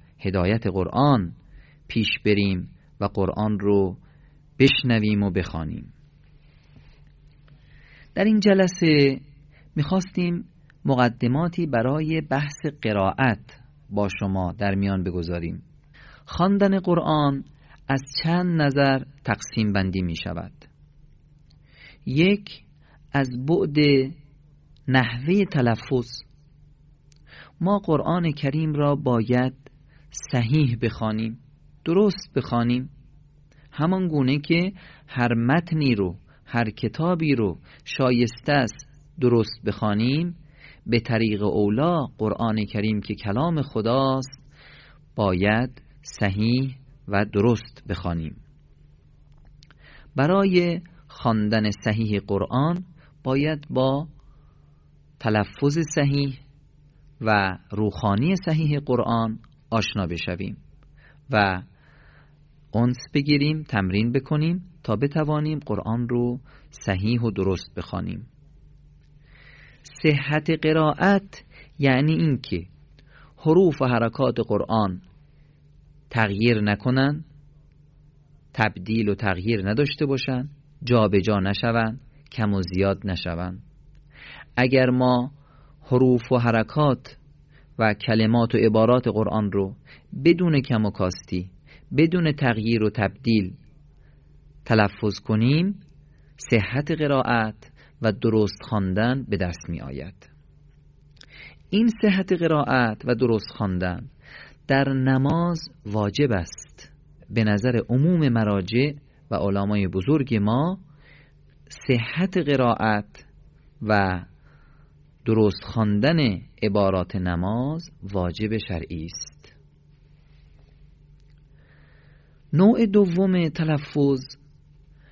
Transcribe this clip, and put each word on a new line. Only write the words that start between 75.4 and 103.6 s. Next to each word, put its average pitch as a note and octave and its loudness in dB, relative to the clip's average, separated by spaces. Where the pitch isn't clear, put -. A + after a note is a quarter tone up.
تغییر A2 0
نکنن، C3 0
تبدیل G#2+ -2
و G2 0
تغییر G2 -2
نداشته C#3+ -2
باشن، C3+ -4
جا A#2 4
به G2 2
جا G#2 0
نشون، A2+ -2
کم G#2+ -2
و G2 0
زیاد F#2 0
نشون. F2+ -6
اگر B2+ 4
ما B2+ 2
حروف B2+ 2
و B2+ 4
حرکات A#2+ 0
و A2 2
کلمات A2+ 2
و - 4
عبارات A2+ 4
قرآن G#2+ -2
رو G2 -2
بدون E3+ 4
کم A2 0
و G2+ -2
کاستی، F#2 -4
بدون E3 2
تغییر A#2 0
و G#2+ 4
تبدیل G2 0
تلفظ G#2 0
کنیم، D3 0
صحت A#2+ -2
قرائت C3 -2
و A2+ 0
درست G#2+ 0
خواندن A2 -2
به G#2 -2
دست F2+ -6
می E2+ -8
آید. C2+ -14
این A3+ 4
صحت F#3+ 2
قرائت C#3 0
و B2 0
درست A2+ 0
خواندن F2+ -4